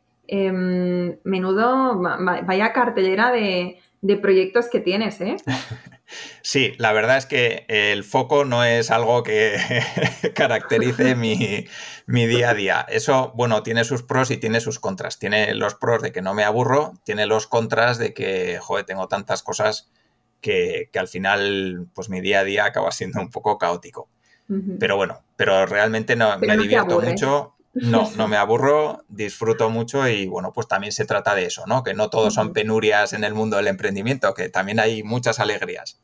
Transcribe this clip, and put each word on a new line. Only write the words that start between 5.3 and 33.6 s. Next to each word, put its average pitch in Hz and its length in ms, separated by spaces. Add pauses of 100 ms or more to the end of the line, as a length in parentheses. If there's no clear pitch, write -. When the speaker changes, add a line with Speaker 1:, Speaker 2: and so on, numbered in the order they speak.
Speaker 2:
<laughs> - 20 (960)
Sí, 123 340
la 113 160
verdad 110 240
es - 80
que 120 420
el 104 360
foco 139 420
no 120 180
es 117 280
algo 117 320
que 107 340
<laughs> - 800
caracterice 123 800
mi, 107 500 (400)
mi 120 220
día 120 240
a - 20
día. 95 340
Eso, 131 480
bueno, 113 280
tiene 113 200
sus 123 200
pros 127 260
y 110 80
tiene 113 220
sus 110 200
contras. - 380
Tiene 104 380
los 104 180
pros 117 300
de 113 80
que - 100
no 95 140
me 107 80
aburro, 123 500 (100)
tiene 104 220
los 107 220
contras 117 500
de 110 160
que, 92 480
joder, 98 240
tengo 95 220
tantas 101 340
cosas 107 480 (500)
que, 90 540
que - 60
al 92 80
final, 95 880
pues, 95 140
mi 92 120
día 98 200
a - 20
día 101 220
acaba 98 260
siendo 92 280
un 92 120
poco - 260
caótico. - 500 (420)
Speaker 1:
Ujú. 98 300
Speaker 2:
Pero 98 180
bueno, 95 240 (140)
pero 98 300
realmente 110 500
no, 113 120 (120)
Speaker 1:
Pero - 20
Speaker 2:
me 214 60
Speaker 1:
no 214 80
te 214 60
Speaker 2:
divierto 208 300
Speaker 1:
aburres. 170 220
Speaker 2:
mucho. 143 360 (260)
No, 113 360
Speaker 1:
<laughs> - 60
Speaker 2:
no 110 100
me 104 100
aburro, 131 680
disfruto 110 640
mucho 117 360
y, 101 200
bueno, 92 260
pues 117 140
también 98 260
se 107 120
trata 104 280
de 92 120
eso, - 200
¿no? 123 180
Que 95 120
no 107 160
todo 107 180
son 107 180
Speaker 1:
Ujú. - 60
Speaker 2:
penurias 107 600
en 110 100
el 107 100
mundo 107 240
del 104 100